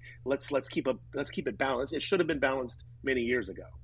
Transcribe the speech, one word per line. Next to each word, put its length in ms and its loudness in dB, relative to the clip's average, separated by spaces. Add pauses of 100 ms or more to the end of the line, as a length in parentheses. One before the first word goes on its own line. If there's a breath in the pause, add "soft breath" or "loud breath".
(240 loud breath)
let's, 280 0
let's 160 2
keep 180 0
a, 80 4 (200)
let's 160 -2
keep 180 -2
it 100 -2
balanced. 360 2
It 80 0
should 180 4
have 80 2
been 120 2
balanced 440 0 (180)
many 200 2
years 260 2
ago. 160 -8 (200)